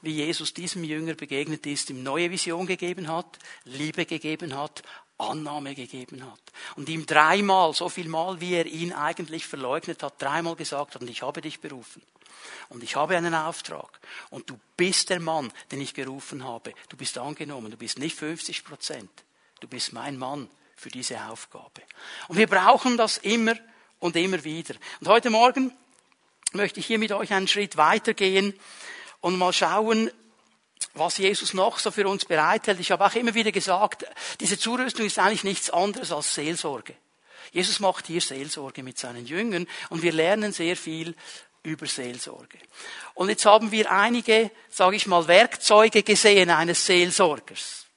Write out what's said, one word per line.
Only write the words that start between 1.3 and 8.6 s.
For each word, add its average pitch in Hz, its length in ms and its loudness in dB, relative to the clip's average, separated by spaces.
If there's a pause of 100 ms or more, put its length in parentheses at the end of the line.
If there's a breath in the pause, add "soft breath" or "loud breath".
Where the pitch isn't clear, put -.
ist, 143 240 -6
ihm 131 120 -10
neue 160 300 -2
Vision 175 340 -4
gegeben 175 440 -4
hat, 170 280 -6 (280 loud breath)
Liebe 151 400 -6
gegeben 151 520 -8
hat, 147 260 -10 (340 loud breath)
Annahme 139 580 -8
gegeben 131 500 -16
hat. - 140 -20 (380 loud breath)
Und 143 120 -10
ihm 160 160 -6
dreimal, 175 720 4
so 175 140 -4
viel 170 180 -10
Mal, 165 340 -6
wie 180 140 -4
er 165 100 0